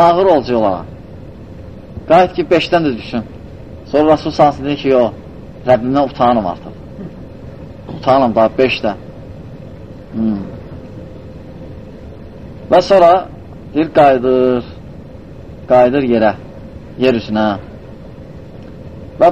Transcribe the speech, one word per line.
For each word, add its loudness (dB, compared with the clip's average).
ağır 4
olacaq 4
onlara. 0
Qayıt 6
ki, -2
beşdən 2
də 2
düşsün." -6
Sonra 4
Rasul 2
sallallahu 4
əleyhi -12
və -8
səlləm -4
dedi -4
ki, -2
"Yox, 4
Rəbbimdən 4
utanım 2
artıq. -8
Utanım 2
daha 6
beşdə." 0
Hmm. -2
Və 6
sonra 6
deyir, 0
qayıdır, 4
qayıdır 6
yerə, 2
yer 4
üzünə. -2
Və 6